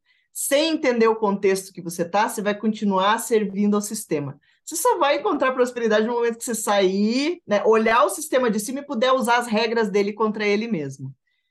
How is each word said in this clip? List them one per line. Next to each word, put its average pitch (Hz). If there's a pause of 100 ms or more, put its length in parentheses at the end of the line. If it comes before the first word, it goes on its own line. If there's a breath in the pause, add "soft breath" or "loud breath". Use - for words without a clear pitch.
(340)
sem 302
entender 240
o 220
contexto 196
que -
você 170
tá, 208
você 233
vai 202
continuar 208
servindo 208
ao 202
sistema. 151 (240 soft breath)
Você 320
só 480
vai 285
encontrar 285
prosperidade 233
no 247
momento 233
que -
você 233
sair, 214
né? 202
Olhar 220
o 381
sistema 269
de 202
cima 254
e 285
puder 254
usar 240
as 240
regras 226
dele 202
contra 214
ele 208
mesmo. 139 (380)